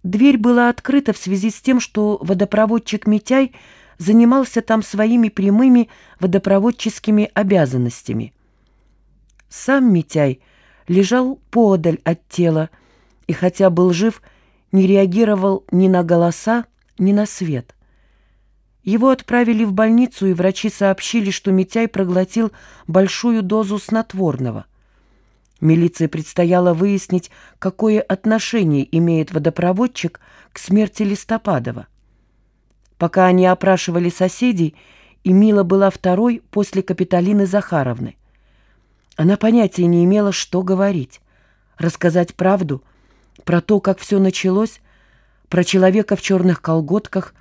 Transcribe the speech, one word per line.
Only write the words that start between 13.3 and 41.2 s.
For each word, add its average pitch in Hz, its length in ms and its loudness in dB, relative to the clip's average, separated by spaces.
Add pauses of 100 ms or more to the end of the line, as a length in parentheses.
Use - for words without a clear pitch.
и, - 20 -2
хотя 180 380 2
был 180 220 2
жив, 208 300 -2 (500)
не 190 160 4
реагировал 196 840 2
ни 185 160 4
на 180 160 2
голоса, 170 600 0 (340)
ни 190 140 2
на 208 140 0
свет. 151 500 -8 (1080)
Его 226 280 0
отправили 233 520 0
в 208 100 -2
больницу, 220 540 0
и 185 60 0
врачи 190 360 -2
сообщили, 196 600 -2
что 196 220 -4
Митяй 190 340 0
проглотил 190 640 -2 (380)
большую 196 560 0
дозу 208 340 -2
снотворного. 147 880 -4 (920)
Милиции 165 480 0
предстояло 175 680 0
выяснить, 185 560 -2 (300)
какое 214 400 0
отношение 196 840 -2 (140)
имеет 165 320 0
водопроводчик 175 880 -4 (340)
к - 60 -20
смерти 208 460 -2
Листопадова. 175 840 -6 (1120)
Пока 185 280 2
они 185 200 4
опрашивали 180 640 0
соседей, 185 640 -2 (480)
Эмила 202 400 4
была 196 280 2
второй 220 600 -2
после 196 320 -4
Капитолины 185 640 0
Захаровны. 131 720 -4 (960)
Она 180 220 2
понятия 214 500 2
не 170 180 4
имела, 202 280 2
что 185 320 -6
говорить. 190 560 -2 (580)